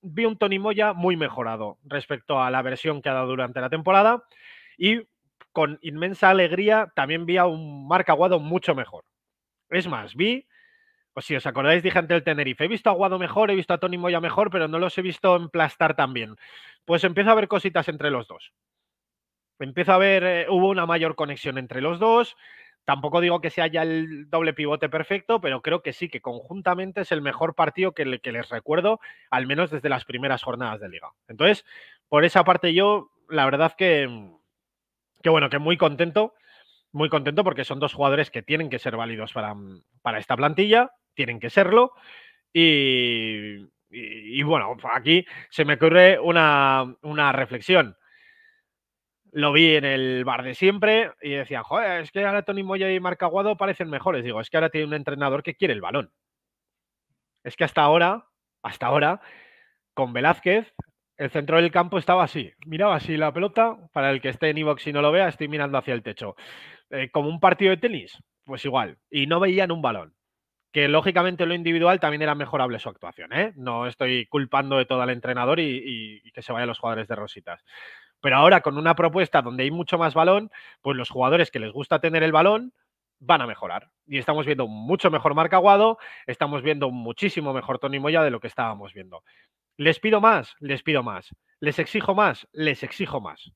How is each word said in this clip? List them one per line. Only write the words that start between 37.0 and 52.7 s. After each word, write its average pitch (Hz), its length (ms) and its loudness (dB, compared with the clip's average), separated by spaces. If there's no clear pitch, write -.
contento 147 340 0
porque 143 200 -2
son 139 160 -8
dos 143 140 -2
jugadores 143 380 0
que 117 100 -8
tienen 151 300 -4
que 123 80 -6
ser 113 180 -6
válidos 113 340 -8
para, 107 240 -8
para 110 160 -4
esta 107 180 -4
plantilla, 202 540 2
tienen 117 260 -6
que 117 120 -8
serlo, 208 420 4
y, 120 1040 2
y, 113 480 -12
y - 20 -2
bueno, 131 340 0
aquí 143 320 2
se 156 140 -2
me 147 100 2
ocurre 170 440 8
una, 139 840 4
una 151 280 0
reflexión. 131 640 0
Lo 147 200 0
vi 160 240 6
en 139 80 0
el 131 400 -2
bar 123 180 -4
de 127 120 -10
siempre 208 640 2
y 147 80 -10
decía, 135 340 -6
"Joder, 180 380 -4
es 151 100 -14
que 202 140 -4
ahora 202 180 -2
Tony 196 200 -6
Moya 190 280 -2